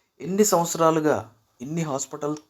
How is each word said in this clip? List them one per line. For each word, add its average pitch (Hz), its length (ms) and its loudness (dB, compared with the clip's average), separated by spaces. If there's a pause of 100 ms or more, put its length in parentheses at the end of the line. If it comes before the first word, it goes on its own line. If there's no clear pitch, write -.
(240)
ఎన్ని 196 220 2
సంవత్సరాలుగా 160 880 2 (280)
ఎన్ని 151 200 -6
హాస్పిటల్ 147 540 -6 (140)